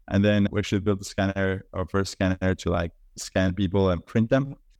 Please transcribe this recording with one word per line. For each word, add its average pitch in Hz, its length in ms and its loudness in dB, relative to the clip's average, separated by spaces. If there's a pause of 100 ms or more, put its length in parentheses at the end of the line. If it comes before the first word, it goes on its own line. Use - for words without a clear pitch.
And 101 160 2
then 104 260 4
we 104 100 -2
actually 101 200 0
built 95 220 -2
a - 20 -14
scanner, 98 680 -2
our 92 100 -4
first 98 280 -2
scanner, 92 420 0
to, - 160 -4
like, 87 220 -2 (260)
scan 95 340 0
people 95 380 2
and 85 160 -2
print 113 240 0
them. 139 260 0 (240)